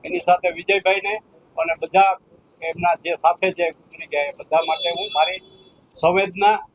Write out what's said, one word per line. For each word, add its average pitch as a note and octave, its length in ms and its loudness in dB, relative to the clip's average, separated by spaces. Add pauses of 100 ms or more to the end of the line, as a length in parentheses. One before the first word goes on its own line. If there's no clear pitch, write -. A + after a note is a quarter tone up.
એની F3 160 -6
સાથે F3+ 280 2
વિજયભાઈને F#3+ 640 0 (420)
અને E3 240 -2
બધા F#3+ 320 4 (500)
એમના E3 320 -2
જે E3 220 -4
સાથે F3 340 2
જે F3 200 -2
ગુજરી - 360 -20
ગયા D3 160 -2
એ C#3+ 160 -6
બધા D#3+ 280 0
માટે D#3+ 240 -2
હું F#3 240 -6
મારી F3 260 0 (540)
સંવેદના G3 640 2 (180)